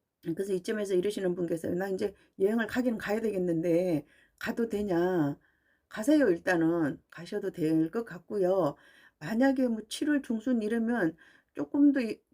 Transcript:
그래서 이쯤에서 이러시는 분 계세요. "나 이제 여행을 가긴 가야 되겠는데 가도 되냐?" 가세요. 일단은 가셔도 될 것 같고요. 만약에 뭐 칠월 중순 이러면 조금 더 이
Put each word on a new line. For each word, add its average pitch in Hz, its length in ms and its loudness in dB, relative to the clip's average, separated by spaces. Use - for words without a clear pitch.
그래서 190 320 -4
이쯤에서 196 400 -4
이러시는 185 400 0
분 180 120 -4
계세요. 170 280 -4
"나 190 140 -2
이제 196 260 -4
여행을 214 260 2
가긴 233 320 -2
가야 214 220 -2
되겠는데 175 840 0
가도 226 300 -4
되냐?" 180 680 0
가세요. 269 420 2
일단은 165 720 0
가셔도 190 420 -8
될 160 380 0
것 233 140 -4
같고요. 185 720 0
만약에 254 480 2
뭐 220 200 -2
칠월 294 340 -2
중순 233 400 -2
이러면 226 540 0
조금 285 380 4
더 277 80 0
이 220 200 -4